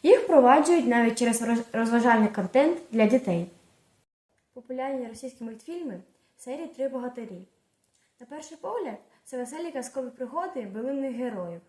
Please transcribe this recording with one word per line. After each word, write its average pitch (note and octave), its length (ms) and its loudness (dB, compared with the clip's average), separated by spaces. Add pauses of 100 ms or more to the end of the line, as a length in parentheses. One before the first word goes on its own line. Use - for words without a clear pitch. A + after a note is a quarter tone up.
Їх F#4 160 8
впроваджують D4 680 6
навіть A#3 300 2
через A#3 240 0
роз-, A#3 220 0 (100)
розважальний A3+ 540 4
контент C4 500 2 (140)
для A3 140 4
дітей. F#3 400 0 (1080)
Популярні B3+ 540 -8
російські A#3 360 -14
мультфільми A3+ 560 -12 (380)
серії D4 300 -12
«Три C4+ 220 -6
богатирі». A#3+ 520 -10 (800)
На B3 60 -20
перший D#4 320 -16
погляд, F#4+ 400 -8 (280)
це B3+ 120 -12
веселі D#4 340 -8
казкові B3+ 460 -8
пригоди D4 440 -8
билинних B3 540 -6
героїв. F#3 540 -8